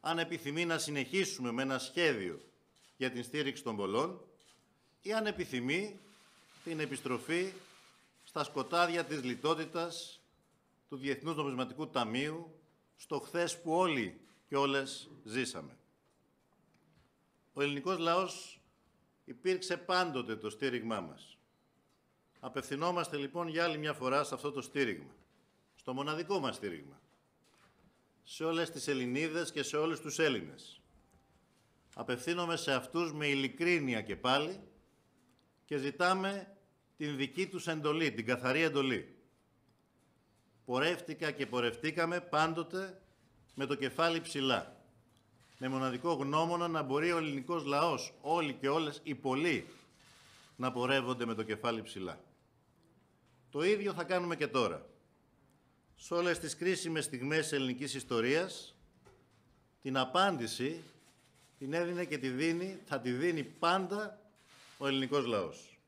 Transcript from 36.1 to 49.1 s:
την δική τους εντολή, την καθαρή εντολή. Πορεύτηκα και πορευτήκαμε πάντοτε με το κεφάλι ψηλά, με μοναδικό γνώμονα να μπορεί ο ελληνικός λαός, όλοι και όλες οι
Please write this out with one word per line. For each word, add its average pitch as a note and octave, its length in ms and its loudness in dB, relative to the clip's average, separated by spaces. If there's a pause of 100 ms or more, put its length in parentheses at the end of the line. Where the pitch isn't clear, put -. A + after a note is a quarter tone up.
την D3 200 -4
δική C#3 300 0
τους F#3 200 -6
εντολή, D#3 460 2
την G#2+ 140 -4
καθαρή B2+ 360 2
εντολή. C#3 520 2 (1500)
Πορεύτηκα D3+ 680 0
και C#3 160 -2
πορευτήκαμε D#3 760 0
πάντοτε E3+ 840 0 (520)
με C3+ 120 -2
το C#3 80 0
κεφάλι E3 460 2
ψηλά, C3+ 640 0 (760)
με C3 100 -4
μοναδικό C3 440 0
γνώμονα E3 560 2
να D#3+ 140 0
μπορεί C#3+ 300 2
ο E3+ 40 2
ελληνικός D3+ 480 -2
λαός, C#3+ 560 0
όλοι D3+ 320 0
και B2+ 160 -2
όλες D3 340 0
οι D3 120 -4